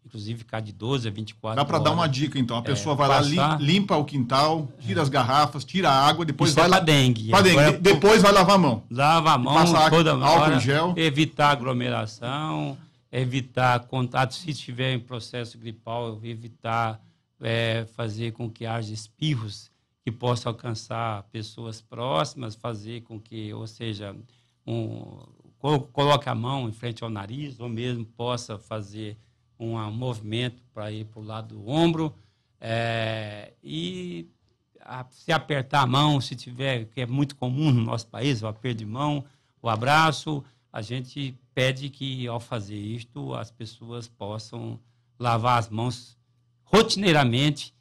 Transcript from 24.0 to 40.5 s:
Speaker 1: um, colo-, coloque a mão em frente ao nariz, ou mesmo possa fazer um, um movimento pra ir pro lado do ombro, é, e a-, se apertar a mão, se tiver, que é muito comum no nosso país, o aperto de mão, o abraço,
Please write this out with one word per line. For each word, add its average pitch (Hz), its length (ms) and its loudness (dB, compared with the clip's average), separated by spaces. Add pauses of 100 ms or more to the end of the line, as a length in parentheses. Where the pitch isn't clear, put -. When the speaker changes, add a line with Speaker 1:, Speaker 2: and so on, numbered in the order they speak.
Speaker 1:
um, 113 520 -8 (400)
colo-, 143 340 0
coloque 143 360 2
a 123 60 -2
mão 123 340 -4
em 107 40 -8
frente 113 320 -12
ao 113 60 -8
nariz, 110 500 -12
ou 120 80 -10
mesmo 120 360 -6
possa 120 540 -8
fazer 107 580 -12 (420)
um, 113 180 -8
um 107 160 -8
movimento 117 680 -6 (100)
pra 107 180 -10
ir 107 160 -12
pro 107 140 -20
lado 110 340 -14
do 104 140 -14
ombro, 160 460 0 (460)
é, 110 920 -6 (100)
e 175 640 -10 (540)
a-, 127 300 -14
se - 200 -12
apertar 143 520 0
a 127 40 4
mão, 143 340 4
se 123 140 -8
tiver, 123 520 -6
que 117 140 -10
é 123 60 -4
muito 139 300 -2
comum 131 340 0
no 120 120 4
nosso 117 240 -4
país, 117 360 -4
o 110 40 -6
aperto 113 320 -6
de 110 80 -10
mão, 139 380 -4 (360)
o 123 80 -4
abraço, 143 760 2 (300)